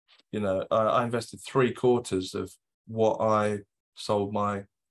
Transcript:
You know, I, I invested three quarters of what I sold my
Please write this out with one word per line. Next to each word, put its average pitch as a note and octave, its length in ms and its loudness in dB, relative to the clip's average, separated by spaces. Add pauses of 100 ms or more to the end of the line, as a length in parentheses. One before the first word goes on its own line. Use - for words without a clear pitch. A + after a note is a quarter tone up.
(340)
You G#2 80 -4
know, F#2+ 280 0
I, A2 140 2 (160)
I A#2+ 60 0
invested A#2 340 -6
three B2+ 320 2
quarters A#2+ 640 0
of - 160 -6 (340)
what A2 360 0
I G#2+ 380 2 (360)
sold G#2 380 -2
my G2+ 320 -2 (260)